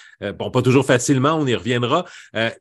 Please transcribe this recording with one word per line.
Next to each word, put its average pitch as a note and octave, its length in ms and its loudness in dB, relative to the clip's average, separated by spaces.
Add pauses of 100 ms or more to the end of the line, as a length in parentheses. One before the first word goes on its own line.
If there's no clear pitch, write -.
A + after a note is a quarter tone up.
(240)
Euh, G2+ 80 -6
bon, G2+ 180 -8
pas B2 120 0
toujours B2+ 240 4
facilement, C3+ 500 2
on D3+ 100 -2
y B2 80 0
reviendra. B2 520 -2 (300)
Euh, A2+ 140 -2 (120)